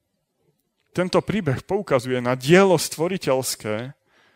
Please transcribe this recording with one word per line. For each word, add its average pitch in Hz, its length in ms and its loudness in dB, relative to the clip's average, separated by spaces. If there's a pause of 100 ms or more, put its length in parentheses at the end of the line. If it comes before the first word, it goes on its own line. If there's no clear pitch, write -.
(960)
Tento 180 240 0
príbeh 156 440 -2
poukazuje 127 600 -2
na 127 160 0
dielo 175 400 6
stvoriteľské, 135 1120 -4 (440)